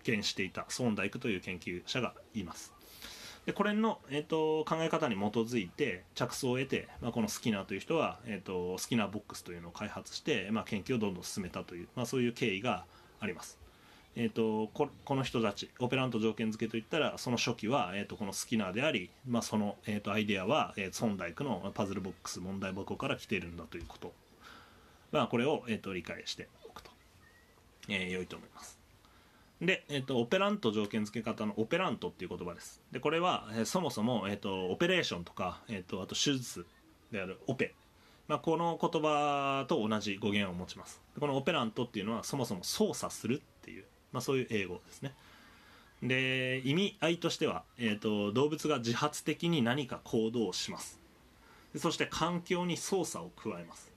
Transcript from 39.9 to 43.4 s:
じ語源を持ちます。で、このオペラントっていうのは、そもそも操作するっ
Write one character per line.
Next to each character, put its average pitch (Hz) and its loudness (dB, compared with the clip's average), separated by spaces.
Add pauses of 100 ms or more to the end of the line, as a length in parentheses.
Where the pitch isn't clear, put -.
じ 101 -2
語 104 0
源 101 2
を 87 -6
持 90 -6
ち - -12
ま - -16
す。 - -16 (120)
で、 139 -10
こ 147 2
の 139 2
オ 139 2
ペ 180 2
ラ 147 2
ン 110 0
ト 123 -2
っ - -2
て 107 -6
い 95 -2
う - -4
の 113 -2
は、 110 -4
そ - -4
も 131 0
そ 110 -2
も 90 -6
操 202 2
作 - -4
す - -6
る 120 2
っ 151 -4 (200)